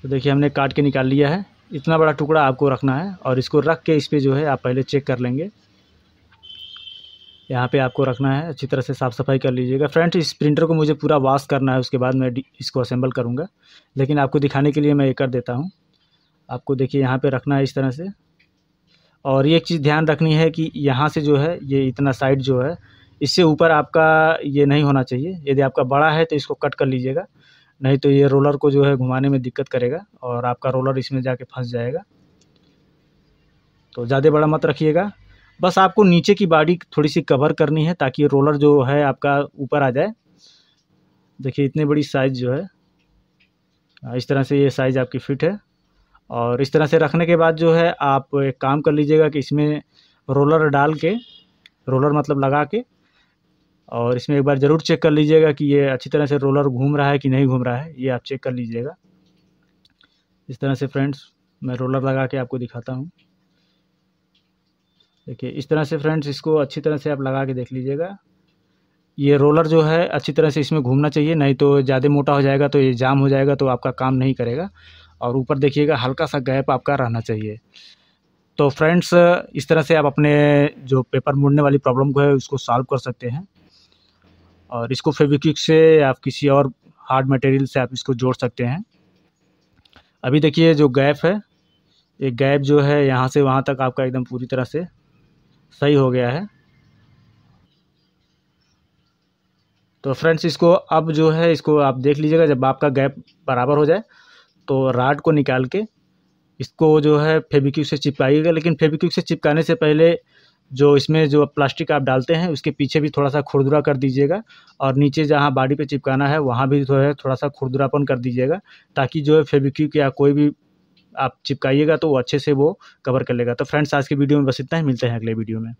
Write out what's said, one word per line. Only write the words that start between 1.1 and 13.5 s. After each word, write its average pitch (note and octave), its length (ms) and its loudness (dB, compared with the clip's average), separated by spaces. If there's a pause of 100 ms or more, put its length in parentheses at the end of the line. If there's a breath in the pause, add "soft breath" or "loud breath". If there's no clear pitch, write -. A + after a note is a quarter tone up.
है, F#3+ 160 -4 (280)
इतना D#3+ 240 -2
बड़ा D#3 160 4
टुकड़ा D3+ 280 0
आपको C3+ 280 2
रखना C3 260 -2
है F#3 200 -6
और C3 240 -2
इसको D3 220 0
रख D#3 220 -2
के D#3+ 120 0
इस C#3+ 120 -2
पे D3+ 120 0
जो C#3 140 2
है C#3+ 120 -2
आप C3+ 180 -2
पहले B2+ 200 -2
चेक C#3 240 -4
कर B2+ 120 -4
लेंगे। C3 300 -4 (2000)
यहाँ B2+ 180 -2
पे C#3+ 120 0
आपको C3 240 0
रखना C3 280 -2
है, D3 180 -4
अच्छी C#3 180 -10
तरह C3+ 140 -2
से C3+ 120 -6
साफ़ B2+ 200 -4
सफाई C#3 260 -2
कर C3+ 120 -2
लीजिएगा। B2+ 360 -2
फ्रेंड्स, E3 300 0
इस D#3 160 -2
प्रिंटर D3+ 320 0
को E3 80 0
मुझे D#3 220 2
पूरा D3+ 240 0
वॉश C3+ 280 0
करना C3+ 260 0
है, C3 60 0
उसके B2+ 180 -6
बाद B2+ 180 0
मैं C3 180 -2
डि-, C3+ 100 -8 (160)
इसको C3+ 200 -6
असेंबल B2+ 320 -4
करूँगा, B2+ 360 -6 (480 soft breath)